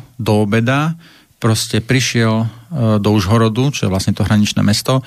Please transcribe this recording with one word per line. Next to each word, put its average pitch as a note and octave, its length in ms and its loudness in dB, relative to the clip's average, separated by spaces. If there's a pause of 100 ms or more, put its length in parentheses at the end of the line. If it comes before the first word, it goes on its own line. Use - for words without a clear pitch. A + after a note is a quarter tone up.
(140)
do G#2+ 300 0
obeda, B2 480 0 (460)
proste A2 420 0
prišiel, A#2 580 0
e, A2+ 80 0 (520)
do G#2 120 0
Užhorodu, A2 640 2
čo - 160 -4
je F#2 40 -2
vlastne F#2+ 200 -2
to - 80 -4
hraničné G#2 400 0
mesto, G#2+ 460 0